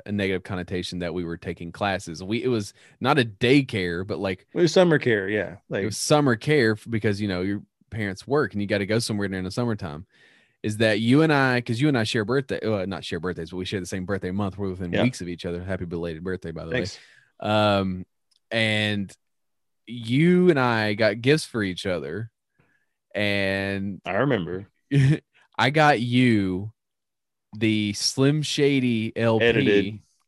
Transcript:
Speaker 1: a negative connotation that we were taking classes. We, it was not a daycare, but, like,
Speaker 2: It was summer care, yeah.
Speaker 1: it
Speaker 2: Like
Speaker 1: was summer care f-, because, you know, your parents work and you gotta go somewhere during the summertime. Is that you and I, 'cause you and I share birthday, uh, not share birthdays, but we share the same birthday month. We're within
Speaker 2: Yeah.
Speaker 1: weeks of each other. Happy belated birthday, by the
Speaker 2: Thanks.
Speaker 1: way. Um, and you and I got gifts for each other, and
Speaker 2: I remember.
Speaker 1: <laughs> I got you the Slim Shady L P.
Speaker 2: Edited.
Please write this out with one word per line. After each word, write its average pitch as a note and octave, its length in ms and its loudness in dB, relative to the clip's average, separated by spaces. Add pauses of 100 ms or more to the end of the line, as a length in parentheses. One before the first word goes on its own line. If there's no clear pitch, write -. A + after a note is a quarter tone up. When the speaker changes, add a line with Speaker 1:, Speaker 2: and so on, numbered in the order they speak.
Speaker 1:
a - 60 -12
negative F#2+ 320 -2
connotation F2+ 560 -6
that E2+ 160 -4
we F2+ 80 -4
were E2+ 140 -6
taking E2+ 340 -10
classes. F#2 500 -4
We, G2+ 220 -4
it B2+ 60 -2
was A2+ 260 -2 (260)
not C3+ 160 2
a B2 80 4
daycare, G#2+ 800 0
but, G2 140 -6
like, F#2+ 340 -6
Speaker 2:
It - 80 -2
was E3 120 4
summer F3 260 6
care, G#2 300 0
yeah. G2+ 240 -4
Speaker 1:
it G2 60 -18 (100)
Speaker 2:
Like G2+ 160 -4
Speaker 1:
was A2 140 -6
summer D3 360 2
care A#2+ 380 2
f-, G#2 180 -6
because, G#2 300 -2
you G#2 80 -2
know, F2+ 140 -2
your G2+ 200 -4 (280)
parents G2+ 360 -8
work C3 280 0
and G2+ 60 -2
you G2+ 60 -2
gotta G2+ 200 0
go G#2+ 120 0
somewhere G#2 300 -2
during F#2 160 -6
the F#2 80 -8
summertime. G2 540 -6 (580)
Is G#2+ 140 -4
that A2 200 4
you B2 240 4
and D#3+ 100 4
I, C3 280 2
'cause A#2+ 200 -6
you D3 60 2
and C#3+ 100 2
I A2+ 60 0
share A2 220 -2
birthday, B2 340 -2
uh, G2+ 280 -2
not F2 180 -8
share F2 160 -6
birthdays, E2+ 320 -6
but F#2 60 -8
we F#2 80 -6
share G#2 120 -6
the F2+ 80 -8
same F#2+ 180 -8
birthday F#2 280 -4
month. F#2+ 260 -4
We're G2 120 -4
within F2+ 220 -6
Speaker 2:
Yeah. G#2 120 2
Speaker 1:
weeks B2+ 160 0
of F2 80 -8
each F2 180 -8
other. F2 160 -6
Happy F#2 220 -6
belated E2+ 400 -8
birthday, F2+ 260 -6
by D#2+ 140 -10
the E2 80 -8
Speaker 2:
Thanks. G#2+ 260 -4 (420)
Speaker 1:
way. - 80 -6
Um, G2 580 2 (440)
and G#2+ 640 0 (760)
you D3+ 640 4
and D3 80 4
I A2+ 360 2
got G#2+ 260 2
gifts C#3+ 240 4
for A2+ 180 -4
each F#2 240 -4
other, F2 460 -4 (800)
and G2 920 -2
Speaker 2:
I F2+ 80 -6
remember. G2 540 0 (240)
Speaker 1:
<laughs> - 680 0
I A#2+ 120 4
got D3 300 4
you A2 720 2 (840)
the G#2+ 380 2
Slim D3 480 2
Shady B2+ 760 2
L A2+ 220 4
P. A2+ 60 4
Speaker 2:
Edited. G#2+ 540 2 (300)